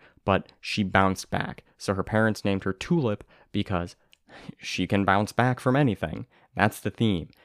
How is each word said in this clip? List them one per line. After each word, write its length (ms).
but 340
she 240
bounced 480
back. 320
So 160
her 100
parents 400
named 220
her 80
Tulip 500
because 420
she 280
can 200
bounce 260
back 300
from 160
anything. 480
That's 260
the 100
theme, 380